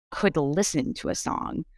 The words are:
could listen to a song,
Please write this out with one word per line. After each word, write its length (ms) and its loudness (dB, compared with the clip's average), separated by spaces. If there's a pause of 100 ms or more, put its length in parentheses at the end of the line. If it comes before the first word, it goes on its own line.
(120)
could 260 2
listen 580 2
to 140 -4
a 60 -2
song, 500 -4 (120)